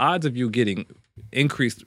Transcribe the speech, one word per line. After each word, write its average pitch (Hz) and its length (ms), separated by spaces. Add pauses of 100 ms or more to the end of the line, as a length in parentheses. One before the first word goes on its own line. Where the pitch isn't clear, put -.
odds 160 260
of 120 100
you 123 140
getting 104 360 (460)
increased 135 540